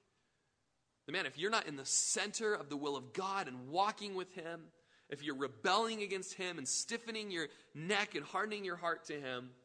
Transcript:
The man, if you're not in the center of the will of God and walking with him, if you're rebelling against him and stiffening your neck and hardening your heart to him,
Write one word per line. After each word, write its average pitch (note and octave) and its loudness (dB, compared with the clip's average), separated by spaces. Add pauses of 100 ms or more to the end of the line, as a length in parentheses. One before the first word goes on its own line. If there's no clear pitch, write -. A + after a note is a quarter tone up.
(1080)
The C#3+ -6
man, F3+ 0
if C3 -6
you're F3+ 0
not A3 4
in D3+ -4
the C3+ -6
center G#3 2
of D3+ -2
the D3 -2
will C#3+ 0
of B2 -8
God F#3+ 0
and B2+ -8
walking G3+ 2
with F#3 -4
him, E3 -6 (480)
if C#3 -6
you're D3 0
rebelling G3 4
against F#3+ -2
him F3+ -4
and C3+ -4
stiffening A3 -2
your E3 0 (260)
neck G3+ 2
and D3 -2
hardening G#3 -2
your F3 -2
heart E3 0
to D3+ -4
him, B2+ -4 (140)